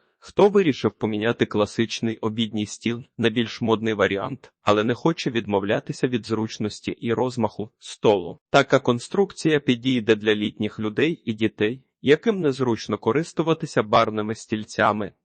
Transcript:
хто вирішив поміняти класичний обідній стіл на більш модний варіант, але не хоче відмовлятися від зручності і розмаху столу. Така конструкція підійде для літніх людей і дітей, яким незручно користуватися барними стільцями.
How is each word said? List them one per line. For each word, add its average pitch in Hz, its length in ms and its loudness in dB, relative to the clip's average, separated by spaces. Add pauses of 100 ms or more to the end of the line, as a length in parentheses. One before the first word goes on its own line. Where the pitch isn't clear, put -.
(200)
хто - 300 2
вирішив 165 420 2
поміняти 110 540 -2
класичний 110 720 -2
обідній 107 480 -4
стіл 117 380 -6 (140)
на 113 120 2
більш 113 320 -4
модний 110 320 0
варіант, 98 680 -2
але 104 220 2
не 113 100 0
хоче - 380 -2
відмовлятися 104 760 -2
від 123 180 -2
зручності 107 680 -6
і 117 220 -4
розмаху 113 560 -4 (100)
столу. 87 600 0 (100)
Така 139 300 4
конструкція 156 800 0
підійде 120 560 2
для 107 200 2
літніх 104 440 -4
людей 110 460 -2
і 120 80 -4
дітей, 110 500 -2 (180)
яким 185 380 2
незручно 127 580 -2
користуватися 156 840 -2
барними 107 520 0
стільцями. 107 760 -2 (140)